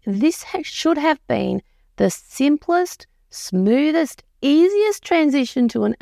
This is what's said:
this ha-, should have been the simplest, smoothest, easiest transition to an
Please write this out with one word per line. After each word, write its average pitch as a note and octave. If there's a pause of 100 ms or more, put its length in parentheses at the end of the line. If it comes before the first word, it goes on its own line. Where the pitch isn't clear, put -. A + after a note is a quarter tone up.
this G#3+
ha-, -
should D#4+
have D4+
been G3 (320)
the G3
simplest, - (240)
smoothest, C4+ (180)
easiest G4
transition C4+
to A3
an G#3+